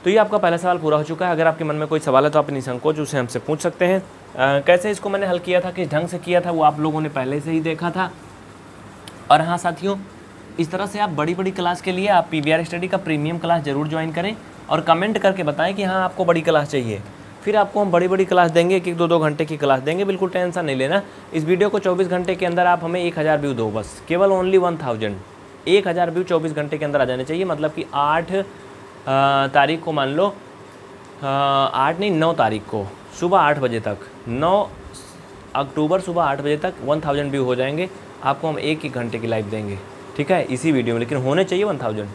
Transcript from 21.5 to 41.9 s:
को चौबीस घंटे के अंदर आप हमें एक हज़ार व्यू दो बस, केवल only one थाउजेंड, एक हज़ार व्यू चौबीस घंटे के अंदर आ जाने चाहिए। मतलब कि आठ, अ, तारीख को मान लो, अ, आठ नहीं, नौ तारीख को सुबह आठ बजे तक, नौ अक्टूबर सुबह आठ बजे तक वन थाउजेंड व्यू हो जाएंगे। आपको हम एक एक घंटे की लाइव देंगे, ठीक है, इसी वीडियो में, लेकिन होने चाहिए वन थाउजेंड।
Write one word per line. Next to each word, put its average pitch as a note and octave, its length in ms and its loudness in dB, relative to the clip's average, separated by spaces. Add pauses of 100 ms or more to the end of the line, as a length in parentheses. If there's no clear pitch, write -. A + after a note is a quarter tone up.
को G#3 100 0
चौबीस F#3 300 0
घंटे F3+ 260 -2
के F3+ 120 -2
अंदर F3 200 2
आप F3 180 4
हमें F3 160 -2
एक E3+ 180 -2
हज़ार D3+ 200 2
व्यू C#3+ 160 -2
दो A2+ 160 -2
बस, G#2 380 -8
केवल F#3+ 220 4
only F#3+ 280 4
one F3 180 2
थाउजेंड, A2 400 -4 (520)
एक G3 200 4
हज़ार E3+ 220 0
व्यू F3 120 -2
चौबीस E3 300 0
घंटे D3 260 -4
के D#3 60 -4
अंदर C#3+ 160 0
आ C3 40 4
जाने B2+ 200 -2
चाहिए। E3+ 200 -2
मतलब D#3 260 -2
कि - 240 -8
आठ, D#3 380 0
अ, G3 120 -2 (1120)
तारीख D3+ 280 4
को E3 100 -4
मान C#3 160 0
लो, E3+ 200 2 (960)
अ, C#3 40 -6 (480)
आठ D#3 260 2
नहीं, G#3 100 0
नौ E3 220 2
तारीख A2 300 0
को G2+ 240 -6 (340)
सुबह F3 180 2
आठ D3 200 4
बजे A#2 220 -2
तक, G#2 180 -6 (300)
नौ E3+ 420 0 (840)
अक्टूबर D3+ 440 0
सुबह F3 220 -2
आठ C#3+ 180 0
बजे D3 160 0
तक F3+ 180 -4 (100)
वन D3+ 160 0
थाउजेंड C#3+ 300 -2
व्यू C#3 140 0
हो B2+ 100 2
जाएंगे। C#3+ 340 -2 (360)
आपको C#3+ 240 0
हम D3+ 100 -4
एक D#3 260 -2
एक C3+ 80 -6
घंटे A#2+ 260 -4
की A2+ 80 -6
लाइव A2 200 -2
देंगे, G#2 320 -6 (380)
ठीक C#3+ 140 -2
है, F3 140 2
इसी C#3+ 280 0
वीडियो A#2+ 220 2
में, A#2 60 0
लेकिन B2+ 180 -2
होने C#3 260 2
चाहिए F#3 200 0
वन F3+ 140 -2
थाउजेंड। G#2+ 360 -4